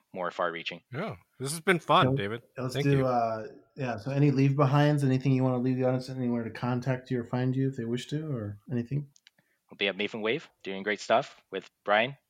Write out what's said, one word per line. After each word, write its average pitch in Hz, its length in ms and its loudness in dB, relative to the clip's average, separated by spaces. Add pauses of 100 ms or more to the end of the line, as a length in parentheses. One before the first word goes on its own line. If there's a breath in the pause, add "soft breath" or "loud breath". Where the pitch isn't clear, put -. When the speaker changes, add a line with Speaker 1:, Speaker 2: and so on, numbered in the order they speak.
(120)
Speaker 1:
more 90 200 -4
far-reaching. 85 480 -4 (120)
Speaker 2:
Yeah, 156 220 -8 (240)
this 135 140 -6
has 170 80 -8
been 180 180 2
fun, 160 280 4
Speaker 3:
So, 131 80 2
Speaker 2:
David. 110 280 -4 (160)
Speaker 3:
let's 127 160 -6
Speaker 2:
Thank 135 120 0
Speaker 3:
do, 139 120 6
Speaker 2:
you. 131 80 2
Speaker 3:
uh, 113 400 0 (300)
yeah, 123 220 -6
so 131 120 -8
any 139 220 4
leave 135 240 4
behinds, 147 480 4
anything 131 280 2
you 127 120 4
wanna 127 140 2
leave 127 180 0
the 127 80 0
audience, 127 240 0
anywhere 123 340 -2
to 110 80 -6
contact 123 600 -4
you 123 100 0
or 120 40 -6
find 127 300 -2
you 135 140 0
if 135 80 -4
they 117 80 -6
wish 120 240 -4
to, 156 180 -6
or 107 320 -6 (140)
anything? 139 340 -4 (640)
Speaker 1:
I'll 101 60 -20
be 101 100 0
at 95 100 -2
Maven 104 260 -4
Wave 117 260 -2 (160)
doing 98 180 -6
great 101 180 -2
stuff - 400 0 (120)
with 95 180 -8 (140)
Brian. 117 320 2 (140)